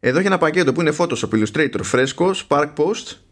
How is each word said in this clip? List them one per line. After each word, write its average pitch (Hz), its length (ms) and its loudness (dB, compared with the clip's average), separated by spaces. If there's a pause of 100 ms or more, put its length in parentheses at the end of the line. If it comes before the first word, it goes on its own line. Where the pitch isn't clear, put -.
Εδώ 127 180 0
έχει 190 80 0
ένα 190 120 2
πακέτο 156 340 2
που 170 80 -2
είναι 156 180 2
Photoshop, 123 300 -2
Illustrator, 110 520 0 (120)
Fresco, 135 400 2 (160)
Spark 147 280 2
Post 170 400 -2 (160)